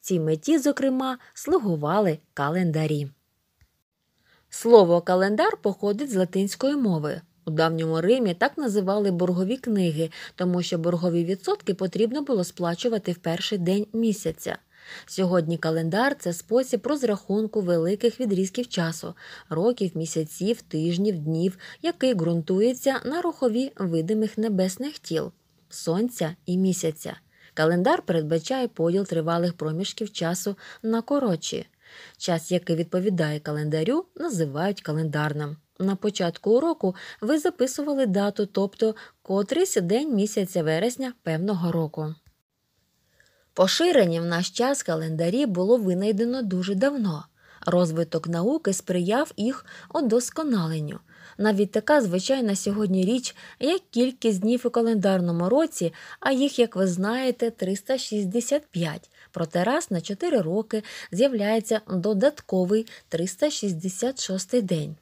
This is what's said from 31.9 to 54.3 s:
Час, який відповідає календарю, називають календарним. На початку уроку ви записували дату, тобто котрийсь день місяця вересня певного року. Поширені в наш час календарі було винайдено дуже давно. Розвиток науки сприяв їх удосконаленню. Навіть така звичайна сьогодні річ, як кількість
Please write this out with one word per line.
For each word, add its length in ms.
Час, 340
який 240
відповідає 640
календарю, 640
називають 640
календарним. 760
На 160
початку 560
уроку 440
ви 180
записували 640
дату, 400
тобто 500
котрийсь 540
день 400
місяця 480
вересня 500
певного 480
року. 440
Поширені 680
в 60
наш 240
час 340
календарі 600
було 320
винайдено 640
дуже 340
давно. 500
Розвиток 600
науки 460
сприяв 640
їх 280
удосконаленню. 1040
Навіть 340
така 300
звичайна 540
сьогодні 500
річ, 300
як 220
кількість 480